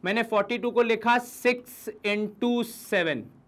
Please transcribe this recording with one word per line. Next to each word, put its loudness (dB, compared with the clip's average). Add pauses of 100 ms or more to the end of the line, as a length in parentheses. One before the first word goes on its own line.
मैंने 0
फ़ोर्टी 0
टू -2
को 4
लिखा 2
सिक्स -4 (180)
into 0
सेवन -2 (240)